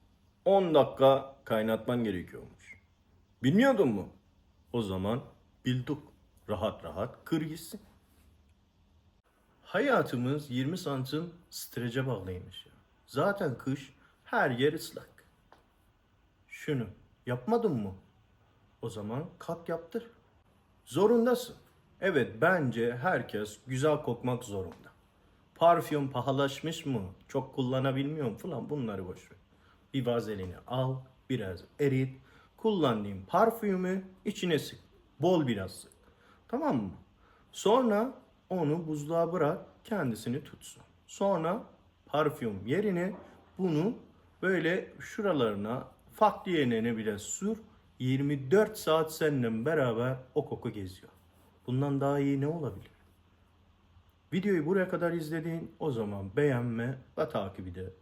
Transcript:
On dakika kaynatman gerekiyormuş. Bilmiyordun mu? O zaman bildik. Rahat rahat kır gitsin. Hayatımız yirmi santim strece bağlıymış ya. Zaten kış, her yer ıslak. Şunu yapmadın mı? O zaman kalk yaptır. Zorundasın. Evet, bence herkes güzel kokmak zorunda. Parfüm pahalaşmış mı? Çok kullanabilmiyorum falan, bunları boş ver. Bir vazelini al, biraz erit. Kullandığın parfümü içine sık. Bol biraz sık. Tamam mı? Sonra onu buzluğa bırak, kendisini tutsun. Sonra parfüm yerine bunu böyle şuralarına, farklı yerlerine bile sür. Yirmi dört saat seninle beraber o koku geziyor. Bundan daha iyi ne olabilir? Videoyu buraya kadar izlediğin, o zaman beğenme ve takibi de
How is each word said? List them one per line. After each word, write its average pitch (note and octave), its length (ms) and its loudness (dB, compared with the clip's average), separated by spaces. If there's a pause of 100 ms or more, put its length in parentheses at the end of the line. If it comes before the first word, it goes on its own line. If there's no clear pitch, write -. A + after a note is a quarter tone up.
(460)
On F#3 300 6
dakika C3+ 680 6
kaynatman A2 600 0
gerekiyormuş. - 800 -8 (640)
Bilmiyordun G3 460 6
mu? G2 200 -2 (640)
O A#2+ 80 0
zaman G2+ 420 -2 (420)
bildik. B2+ 320 -2 (520)
Rahat G#2 340 -2
rahat F#2 420 -8
kır E3 160 -2
gitsin. D#3+ 400 -10 (1800)
Hayatımız D3+ 920 0
yirmi D3+ 260 -2
santim D3 560 -6 (160)
strece B2 580 -6
bağlıymış F#2 580 -8
ya. - 80 -20 (320)
Zaten E3+ 520 0
kış, - 360 -6 (300)
her G3 280 2
yer C3 220 2
ıslak. - 520 -12 (1200)
Şunu C3 380 -4 (400)
yapmadın G#3 480 2
mı? G2 220 -4 (840)
O A2+ 80 -6
zaman A2 360 -6 (140)
kalk E3+ 300 -8
yaptır. F3 420 -8 (760)
Zorundasın. A#3 720 4 (460)
Evet, C3 400 2
bence B2 560 2
herkes B2 720 -2
güzel C#3+ 340 2
kokmak B2 420 -4
zorunda. F#2+ 480 -10 (640)
Parfüm D#3 560 4
pahalaşmış C#3 760 -2
mı? B2+ 160 -2 (260)
Çok - 280 -6
kullanabilmiyorum C3 800 -2
falan, D3+ 320 -8
bunları A2 380 -4
boş - 240 -14
ver. - 60 -20 (560)
Bir C3 120 -4
vazelini G#2 500 -2 (120)
al, C3 280 0 (340)
biraz G2+ 340 -4 (160)
erit. C3 420 2 (360)
Kullandığın A2+ 720 0
parfümü F#3+ 760 2 (220)
içine F3+ 340 0
sık. - 200 -10 (400)
Bol D#3+ 280 4
biraz G2 240 -2
sık. - 200 -20 (560)
Tamam C4+ 280 0
mı? G2+ 160 -2 (600)
Sonra A#3 640 4 (360)
onu E3 380 0
buzluğa D#3+ 460 0
bırak, E3 320 0 (180)
kendisini C3 600 -4
tutsun. - 400 -20 (240)
Sonra F#3+ 560 0 (420)
parfüm C#3 600 0
yerine F3+ 500 0 (420)
bunu F3+ 360 2 (480)
böyle F3 580 0
şuralarına, A#2+ 880 -2 (260)
farklı G3 380 2
yerlerine A#2+ 460 2
bile G#2+ 220 -4
sür. G#3+ 380 -4 (420)
Yirmi C3+ 520 0
dört G#3 260 6
saat D#3 360 2
seninle A#2+ 520 0
beraber C3 520 0 (180)
o D3 100 0
koku A2+ 240 -6
geziyor. F#2+ 420 -12 (560)
Bundan C#3 340 0
daha C#3+ 180 2
iyi C#3 220 2
ne C#3 60 0
olabilir? D3 440 -6 (1400)
Videoyu F3+ 320 2
buraya F#3 240 2
kadar E3+ 220 0
izlediğin, E3 680 -4
o D#3+ 120 -2
zaman G2+ 440 -4
beğenme B2 600 0 (200)
ve D#3 120 0
takibi F#2+ 460 -6
de F#2+ 260 -10